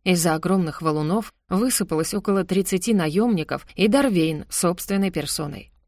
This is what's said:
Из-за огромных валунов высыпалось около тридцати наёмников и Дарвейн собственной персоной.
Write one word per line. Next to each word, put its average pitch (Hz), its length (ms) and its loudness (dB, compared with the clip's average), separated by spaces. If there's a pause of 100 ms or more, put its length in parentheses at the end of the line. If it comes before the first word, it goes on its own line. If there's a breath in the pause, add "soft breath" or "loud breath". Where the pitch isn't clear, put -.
Из-за 170 300 2
огромных 165 480 -2
валунов 160 500 0 (160)
высыпалось 185 640 -2
около 196 300 0
тридцати 190 500 0
наёмников 170 720 0 (100)
и 196 120 4
Дарвейн 185 600 2
собственной 190 600 0
персоной. 147 600 -6 (160)